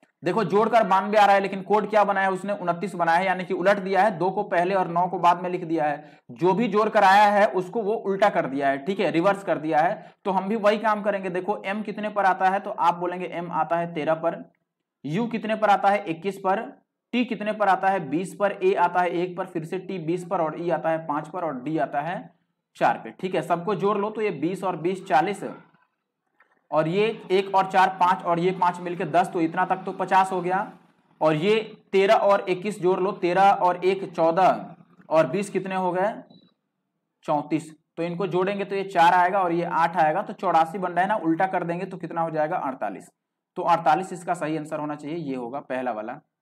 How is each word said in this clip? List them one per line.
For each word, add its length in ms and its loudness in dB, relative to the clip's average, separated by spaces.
देखो 200 0
जोड़कर 400 4
बानवे 340 2
आ 80 8
रहा 100 6
है, 60 4
लेकिन 220 -6
कोड 260 0
क्या 140 4
बनाया 240 0
है 60 0
उसने, 220 -6
उनतीस 400 -4
बनाया 240 2
है, 60 0
यानी 180 -2
कि 100 -4
उलट 260 2
दिया 220 0
है, 160 2
दो 140 0
को 140 -4
पहले 300 0
और 140 0
नौ 180 0
को 120 -6
बाद 220 4
में 80 -6
लिख 140 -4
दिया 220 -2
है। 340 -6
जो 220 2
भी 140 0
जोड़ 220 2
कर 140 4
आया 240 8
है 240 6
उसको 300 -2
वो 140 -2
उल्टा 340 0
कर 180 0
दिया 220 -2
है, 100 0
ठीक 200 -4
है, 120 0
रिवर्स 320 0
कर 140 -2
दिया 220 0
है। 340 -2
तो 60 0
हम 180 -2
भी 80 0
वही 220 2
काम 220 0
करेंगे। 300 -2
देखो 320 -4
एम 180 -4
कितने 280 -8
पर 160 -2
आता 240 2
है, 100 0
तो 100 -8
आप 260 0
बोलेंगे 320 -4
एम 260 -8
आता 240 -2
है 160 -4
तेरह 220 -2
पर, 280 -4
यू 220 -2
कितने 280 -4
पर 140 2
आता 200 4
है, 160 2
इक्कीस 340 -6
पर, 220 0
टी 120 0
कितने 280 -6
पर 160 2
आता 200 2
है, 200 -2
बीस 260 -4
पर, 180 0
ए 220 2
आता 260 2
है 140 2
एक 220 -4
पर, 100 -6
फिर 180 -8
से 140 -6
टी 200 -10
बीस 260 -4
पर, 160 -2
और 200 -4
ई 100 -4
आता 180 -2
है 180 -2
पाँच 200 -4
पर, 160 -8
और 180 -6
डी 180 -6
आता 220 -2
है 280 -8
चार 260 2
पे। 80 -12
ठीक 240 -6
है, 80 2
सबको 340 -2
जोड़ 200 0
लो 140 -2
तो 100 -8
ये 180 -2
बीस 240 -4
और 140 -4
बीस 280 -4
चालीस, 380 2
और 160 2
ये 180 2
एक 240 2
और 120 4
चार 220 4
पाँच 240 2
और 160 0
ये 140 2
पाँच 260 0
मिलके 280 -6
दस, 200 2
तो 140 -4
इतना 240 0
तक 200 -2
तो 80 -6
पचास 380 2
हो 100 -2
गया। 300 -2
और 140 4
ये 200 2
तेरह 240 6
और 320 4
इक्कीस 320 -4
जोड़ 180 2
लो, 140 0
तेरह 360 4
और 240 2
एक 200 2
चौदह 720 2
और 180 4
बीस 220 -4
कितने 260 -6
हो 160 -2
गए, 220 -2
चौंतीस। 440 -2
तो 60 -4
इनको 240 -4
जोड़ेंगे 380 -2
तो 100 -8
ये 100 -4
चार 280 4
आएगा 280 4
और 100 0
ये 120 0
आठ 340 0
आएगा, 240 2
तो 140 -10
चौरासी 420 0
बन 140 -4
रहा 100 0
है 60 2
ना, 100 0
उल्टा 300 0
कर 160 -2
देंगे 220 -6
तो 120 -14
कितना 240 -6
हो 80 -2
जाएगा, 280 -2
अड़तालीस। 520 -8
तो 60 -8
अड़तालीस 500 2
इसका 220 -6
सही 220 -4
आंसर 220 -8
होना 160 -6
चाहिए, 220 -10
ये 180 -6
होगा 260 -8
पहला 300 -6
वाला। 280 -8